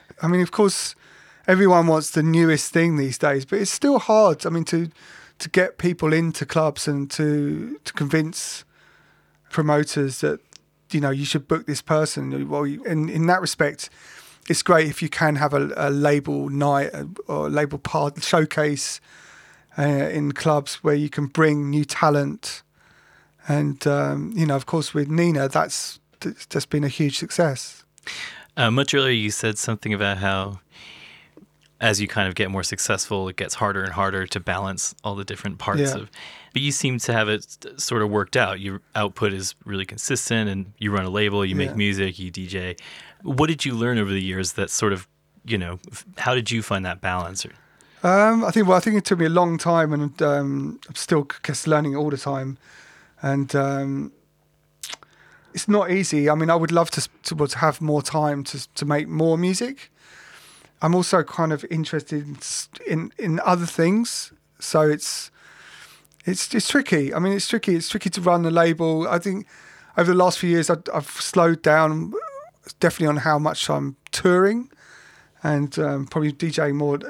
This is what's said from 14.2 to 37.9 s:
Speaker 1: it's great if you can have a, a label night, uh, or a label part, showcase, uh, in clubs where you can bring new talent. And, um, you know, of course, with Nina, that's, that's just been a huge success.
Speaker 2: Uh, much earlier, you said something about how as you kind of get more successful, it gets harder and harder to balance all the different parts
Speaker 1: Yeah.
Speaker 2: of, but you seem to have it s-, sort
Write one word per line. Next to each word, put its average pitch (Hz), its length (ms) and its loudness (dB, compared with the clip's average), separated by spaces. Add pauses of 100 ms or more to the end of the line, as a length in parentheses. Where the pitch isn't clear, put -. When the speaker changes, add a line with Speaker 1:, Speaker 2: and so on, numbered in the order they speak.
Speaker 1:
it's 170 120 0
great 160 260 4
if - 140 -6
you 160 80 -4
can 151 260 0
have 147 180 0
a, 143 220 0
a 143 140 0
label 143 600 0
night, 143 440 2
uh, 143 120 -8 (220)
or 147 200 -2
a - 20 -2
label 147 280 0
part, 147 460 -4
showcase, 151 760 0 (760)
uh, 151 60 -2
in 143 500 0
clubs 147 500 -2
where 147 120 4
you 147 140 -2
can 147 180 -4
bring 147 420 2
new 147 160 2
talent. 147 760 0 (840)
And, 147 400 0
um, 143 480 0
you 160 100 2
know, 143 100 2
of 135 100 -2
course, - 280 -2
with 143 160 0
Nina, 156 400 2
that's, - 500 -2 (200)
that's - 260 -8
just - 240 -4
been 147 140 0
a 143 60 0
huge 143 280 0
success. - 640 -2 (720)
Speaker 2:
Uh, 120 140 4
much 135 240 2
earlier, 131 180 4
you 107 200 2
said 110 260 -2
something 107 360 -4
about 101 240 0
how 98 420 -2 (1200)
as 107 180 2
you 101 80 -2
kind 98 220 0
of 87 60 -6
get 98 140 -2
more 95 140 -4
successful, 95 640 -2
it 92 80 -8
gets - 200 -6
harder 98 280 -2
and 95 80 -6
harder 95 340 -2
to 95 140 -8
balance 95 640 -4
all 101 120 -6
the 98 100 -10
different 101 320 -10
parts 107 240 -2
Speaker 1:
Yeah. 135 140 0
Speaker 2:
of, 104 160 -12 (420)
but 135 80 -2
you 143 100 0
seem 127 280 -2
to - 120 -4
have 110 160 2
it 107 180 -2 (200)
s-, 131 180 -10
sort 117 180 -2